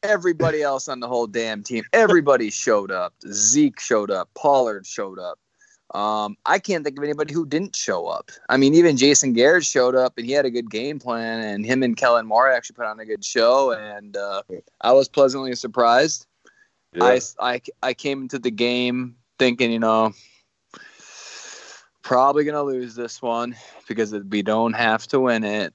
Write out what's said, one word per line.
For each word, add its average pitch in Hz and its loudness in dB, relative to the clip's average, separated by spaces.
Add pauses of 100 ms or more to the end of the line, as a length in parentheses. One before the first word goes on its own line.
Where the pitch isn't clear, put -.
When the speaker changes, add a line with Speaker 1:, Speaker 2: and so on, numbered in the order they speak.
Speaker 1:
Everybody 170 0
else 139 -2
on 131 -6
the 120 -8
whole 120 -2
damn 110 -4
team. 117 -6
Everybody 143 4
showed 101 0
up. 90 -4 (180)
Zeke 120 2
showed 104 0
up. 92 -4
Pollard 120 0
showed 95 -10
up. 90 -12 (580)
Um, 104 -4 (100)
I 180 2
can't 175 -4
think 139 -6
of 143 -6
anybody 147 -4
who 165 -2
didn't 165 -4
show 87 -6
up. - -8 (200)
I 127 2
mean, 139 4
even 165 6
Jason 135 4
Garrett 143 4
showed 127 0
up, 127 0
and 117 -10
he 123 -6
had 143 2
a 131 0
good 117 -6
game 131 -6
plan, 113 -6
and 104 -6
him 127 0
and 120 0
Kellen 120 2
Moore 120 4
actually 120 -4
put 120 -10
on 107 -8
a 113 -16
good 107 -6
show, 127 2
and, 104 -10
uh, 101 -8 (400)
I 117 2
was 135 6
pleasantly 135 0
surprised. 120 0 (640)
Speaker 2:
Yeah. 87 0
Speaker 1:
I, 127 4 (180)
I, 123 -2 (200)
I 131 -4
came 139 -6
into 127 -8
the 120 -4
game 123 -2 (240)
thinking, 123 2
you 113 -2
know, 110 2 (1900)
probably 139 2
gonna 147 -2
lose 127 -6
this 117 -10
one 120 -4 (320)
because 107 -4
we 101 -4
don't 110 0
have 110 0
to 135 0
win 117 0
it. 104 -4